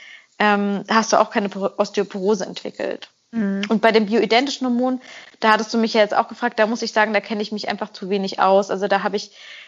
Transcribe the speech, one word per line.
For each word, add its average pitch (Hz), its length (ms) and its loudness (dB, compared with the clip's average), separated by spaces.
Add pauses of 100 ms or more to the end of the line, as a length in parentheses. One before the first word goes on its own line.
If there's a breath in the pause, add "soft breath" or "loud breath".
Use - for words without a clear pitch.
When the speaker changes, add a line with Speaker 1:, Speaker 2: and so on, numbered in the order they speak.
(380 loud breath)
Speaker 1:
ähm, 202 500 2
hast 220 240 2
du 208 80 6
auch 214 100 2
keine 202 200 0
Por-, 196 280 -4
Osteoporose 202 680 -2
entwickelt. - 640 -8 (220)
Speaker 2:
Mhm. 202 360 -2
Speaker 1:
Und 226 140 2
bei 226 100 4
dem 220 140 4
bioidentischen 233 600 0
Hormon, 247 340 0 (400 loud breath)
da 220 120 4
hattest 220 220 0
du 233 40 0
mich 220 160 0
ja 226 60 4
jetzt 208 140 2
auch - 140 2
gefragt, 240 300 -6
da 214 80 4
muss 226 160 -2
ich 226 100 -6
sagen, 220 200 2
da 208 80 2
kenne 214 220 -4
ich 214 100 -10
mich 208 160 -8
einfach 214 240 -6
zu 190 180 -10
wenig 196 300 -2
aus. 196 300 4
Also 196 180 -2
da 196 140 0
habe 202 140 -2
ich, - 160 -10 (360 loud breath)